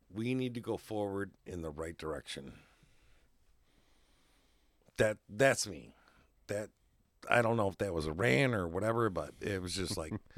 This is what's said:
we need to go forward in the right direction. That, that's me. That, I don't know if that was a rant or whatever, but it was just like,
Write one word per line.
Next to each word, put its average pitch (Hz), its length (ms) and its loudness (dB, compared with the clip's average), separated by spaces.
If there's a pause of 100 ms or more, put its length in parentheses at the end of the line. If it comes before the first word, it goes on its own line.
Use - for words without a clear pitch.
(120)
we 113 220 -2
need 127 220 -2
to 120 60 -6
go 107 160 -2
forward 101 520 -2 (160)
in 90 160 -8
the 80 80 -4
right 80 280 -8
direction. 69 560 -8 (2500)
That, 107 200 4 (120)
that's 117 380 4
me. - 260 -12 (540)
That, 104 220 -2 (600)
I 120 120 6
don't 113 160 4
know 104 100 4
if 95 120 -4
that 98 140 -2
was 78 140 0
a 78 40 -2
rant 127 420 4
or 92 140 0
whatever, 107 420 0
but 82 220 -4 (100)
it 95 200 -2
was 90 140 -6
just 90 220 -4
like, 80 160 -6 (240)